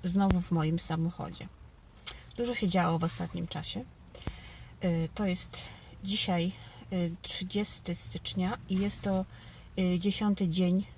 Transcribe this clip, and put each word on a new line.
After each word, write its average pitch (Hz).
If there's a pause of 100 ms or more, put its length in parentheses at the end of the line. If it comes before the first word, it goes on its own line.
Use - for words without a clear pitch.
znowu 185
w -
moim 165
samochodzie. - (880)
Dużo 240
się 202
działo 165
w 165
ostatnim 170
czasie. 196 (1000)
Y, 165
to 208
jest - (420)
dzisiaj, 190 (420)
y, 175
trzydziesty 190
stycznia - (120)
i 190
jest 202
to, 190 (540)
y, 180
dziesiąty 196
dzień 180 (120)